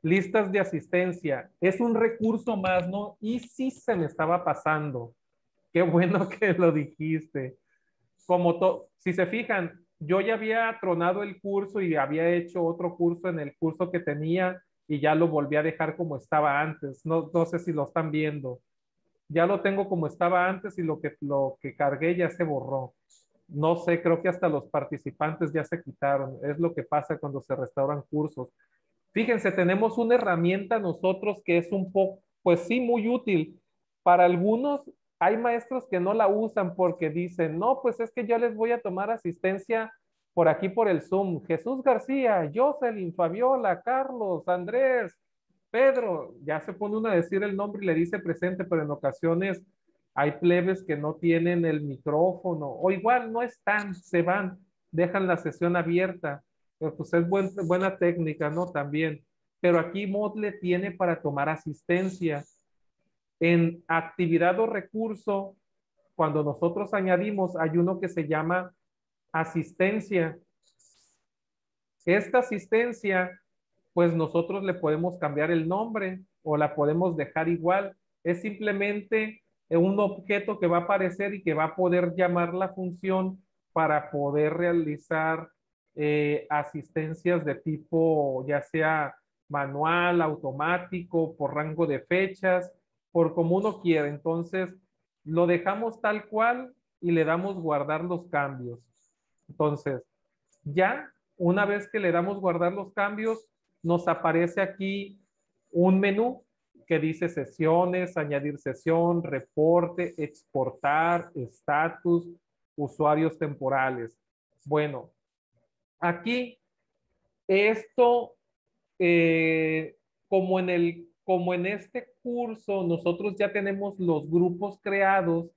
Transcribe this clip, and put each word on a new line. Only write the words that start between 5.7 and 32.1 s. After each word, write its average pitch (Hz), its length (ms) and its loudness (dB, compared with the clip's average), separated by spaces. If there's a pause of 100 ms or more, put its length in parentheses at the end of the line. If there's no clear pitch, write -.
Qué 170 100 4
bueno 180 460 2
<laughs> - 0 -
que 202 240 0
lo 170 180 4
dijiste. 151 880 -4 (680)
Como 175 340 2
to-, 190 380 0
si 180 140 -2
se 180 140 2
fijan, 202 580 -4 (140)
yo 170 220 0
ya 220 140 0
había 226 460 -2
tronado 185 440 0
el 202 160 -12
curso 196 400 -4
y 165 160 0
había 151 320 0
hecho 175 340 0
otro 170 340 -2
curso 170 320 0
en 170 120 -4
el 143 160 -10
curso 165 340 -2
que 175 80 -2
tenía 175 640 -2 (240)
y 147 140 -2
ya 151 140 4
lo 165 140 4
volví 147 280 0
a 151 60 2
dejar 160 340 -2
como 165 200 -6
estaba 147 440 0
antes. 151 440 -6
No, 160 300 -2
no 170 100 4
sé 170 140 -4
si 170 140 -4
lo 151 120 0
están 160 260 -2
viendo. 147 500 -4 (680)
Ya 165 180 2
lo 190 160 0
tengo 196 260 0
como 170 180 -2
estaba 180 420 2
antes 185 300 -6
y 175 60 -4
lo 156 160 -2
que, 147 200 -6
lo 139 400 -2
que 131 140 -10
cargué 143 400 0
ya 170 160 0
se - 140 -4
borró. 135 500 -6 (540)
No 160 280 0
sé, 170 260 0
creo 170 200 2
que 185 60 2
hasta 175 200 0
los 135 180 -2
participantes 151 840 -4
ya 156 120 -2
se 170 180 -8
quitaron. 139 600 -2
Es 147 160 -4
lo 165 160 0
que 151 80 -4
pasa 151 360 -2
cuando 139 220 -8
se 135 140 -6
restauran 139 560 -2
cursos. 151 380 -4 (640)
Fíjense, 226 400 0
tenemos 190 460 2
una 233 180 4
herramienta 190 600 2
nosotros 190 680 -2
que 170 140 4
es 170 140 -2
un 185 200 -2
poco, 190 300 0 (200)